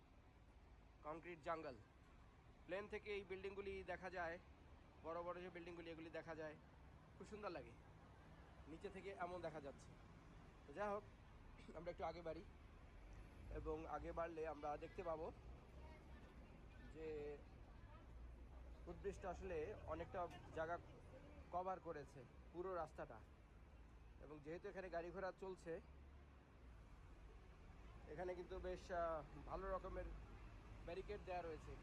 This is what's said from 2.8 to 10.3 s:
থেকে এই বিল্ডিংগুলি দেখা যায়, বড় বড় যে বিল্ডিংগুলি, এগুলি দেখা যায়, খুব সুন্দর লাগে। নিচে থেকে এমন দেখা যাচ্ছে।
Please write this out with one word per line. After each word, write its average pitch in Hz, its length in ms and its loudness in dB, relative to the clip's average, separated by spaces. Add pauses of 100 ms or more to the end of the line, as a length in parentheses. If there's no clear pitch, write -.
থেকে 208 260 2
এই 202 100 4
বিল্ডিংগুলি 196 600 0
দেখা 180 240 2
যায়, 175 280 2 (640)
বড় 165 200 2
বড় 175 180 2
যে 180 100 -2
বিল্ডিংগুলি, 170 400 -2
এগুলি 165 200 -2
দেখা 160 240 0
যায়, 156 200 0 (640)
খুব 190 120 -4
সুন্দর 208 200 0
লাগে। 147 200 0 (1000)
নিচে 165 220 0
থেকে 185 200 -2
এমন 180 300 2
দেখা 156 200 2
যাচ্ছে। 139 320 -4 (760)